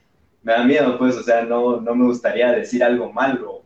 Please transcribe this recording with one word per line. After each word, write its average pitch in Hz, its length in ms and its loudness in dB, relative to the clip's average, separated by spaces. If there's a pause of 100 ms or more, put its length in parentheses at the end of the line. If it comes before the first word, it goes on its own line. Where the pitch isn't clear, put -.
(420)
me 113 100 -2
da 120 120 2
miedo, 131 320 2
pues, 127 200 0
o - 60 -10
sea, 117 200 2
no, 120 360 0
no 117 160 -4
me 123 120 4
gustaría 120 460 0
decir 117 300 -2
algo 120 300 0
mal 123 320 -2
o, 98 220 -14